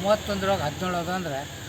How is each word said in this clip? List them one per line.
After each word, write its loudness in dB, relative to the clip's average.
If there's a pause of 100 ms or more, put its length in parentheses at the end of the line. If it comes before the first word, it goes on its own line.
ಮೂವತ್ತೊಂದರೊಳಗೆ 2
ಹದಿನೇಳು -2
ಅದು -2
ಅಂದ್ರೆ -2 (300)